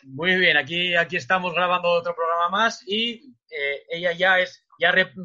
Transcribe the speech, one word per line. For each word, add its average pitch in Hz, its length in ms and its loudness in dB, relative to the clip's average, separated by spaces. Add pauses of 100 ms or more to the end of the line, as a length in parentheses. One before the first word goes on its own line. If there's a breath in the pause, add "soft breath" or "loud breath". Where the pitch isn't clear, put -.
Muy 151 320 0
bien. 175 220 4
Aquí, 170 380 -2
aquí 170 200 0
estamos 180 380 -2
grabando 175 360 0
otro 170 240 0
programa 170 360 0
más 214 360 -2
y, 226 500 -6 (140)
eh, 143 400 -6
ella 170 220 -2
ya 185 280 2
es, - 260 -4 (140)
ya 170 120 2
rep-, 185 220 2 (120)